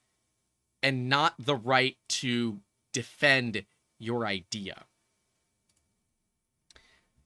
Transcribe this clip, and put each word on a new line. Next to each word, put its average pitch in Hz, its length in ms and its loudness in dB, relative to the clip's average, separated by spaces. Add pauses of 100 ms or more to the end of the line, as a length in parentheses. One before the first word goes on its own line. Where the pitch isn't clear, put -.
(840)
and 131 260 0
not 143 280 4
the 135 180 0
right 127 420 2 (120)
to 120 520 -2 (320)
defend 123 720 0 (340)
your 117 260 -4
idea. 98 600 -8 (2500)